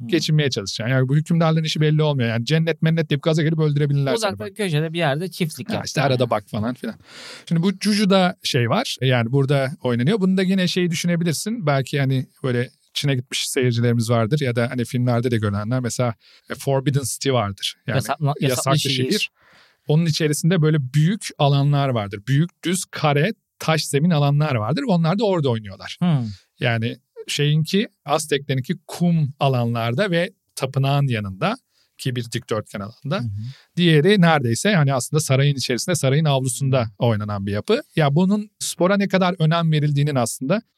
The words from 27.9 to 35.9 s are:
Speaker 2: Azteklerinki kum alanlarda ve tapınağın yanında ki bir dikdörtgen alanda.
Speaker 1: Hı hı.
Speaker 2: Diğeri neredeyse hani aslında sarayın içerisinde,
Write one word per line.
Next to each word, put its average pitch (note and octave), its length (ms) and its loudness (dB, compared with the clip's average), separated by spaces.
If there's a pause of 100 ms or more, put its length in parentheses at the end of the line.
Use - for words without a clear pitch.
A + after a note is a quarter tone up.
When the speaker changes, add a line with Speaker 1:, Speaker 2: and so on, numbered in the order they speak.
Speaker 2:
Azteklerinki C#3+ 680 -2 (120)
kum E3 540 0
alanlarda A#2+ 680 0
ve E3+ 200 0 (260)
tapınağın C#3 500 0
yanında A2 480 -4 (440)
ki B2+ 180 -6
bir A#2+ 160 -6
dikdörtgen - 480 -6
alanda. C3+ 380 -8
Speaker 1:
Hı B2 40 -6
hı. A#2 60 -6 (480)
Speaker 2:
Diğeri F3 440 4
neredeyse D#3+ 540 2
hani C#3 200 2
aslında A#2+ 260 -2
sarayın C#3 360 2
içerisinde, C3 400 -2